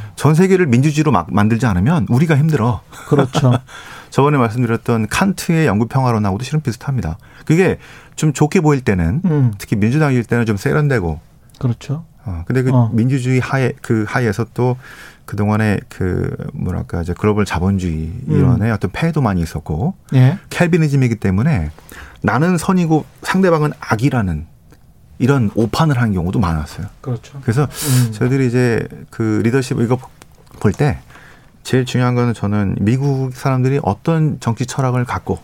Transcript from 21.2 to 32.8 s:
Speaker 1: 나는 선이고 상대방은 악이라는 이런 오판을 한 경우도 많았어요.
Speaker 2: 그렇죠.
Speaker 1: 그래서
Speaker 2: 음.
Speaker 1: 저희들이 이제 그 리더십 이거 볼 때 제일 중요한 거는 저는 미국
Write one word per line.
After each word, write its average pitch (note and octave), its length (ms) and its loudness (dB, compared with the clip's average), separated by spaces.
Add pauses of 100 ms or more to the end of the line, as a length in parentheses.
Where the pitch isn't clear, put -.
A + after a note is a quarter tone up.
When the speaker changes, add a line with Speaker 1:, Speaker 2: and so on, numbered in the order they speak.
Speaker 1:
나는 D#3 340 2
선이고 E3 480 2 (180)
상대방은 E3 580 2
악이라는 G#2 680 -2 (720)
이런 B2 360 2
오판을 A#2+ 460 0
한 A2+ 120 0
경우도 F#2 260 -2
많았어요. E2+ 480 -2 (140)
Speaker 2:
그렇죠. C3 420 -10
Speaker 1:
그래서 B2+ 220 0
Speaker 2:
음. B2+ 480 0
Speaker 1:
저희들이 B2+ 340 0
이제 A#2+ 400 2 (240)
그 G#2+ 340 0
리더십 B2+ 360 0
이거 A#2+ 180 0 (640)
볼 G#2 120 2
때 A#2 260 0 (640)
제일 C3 220 0
중요한 B2 300 0
거는 A#2+ 200 0
저는 G#2 460 -2
미국 C3 540 0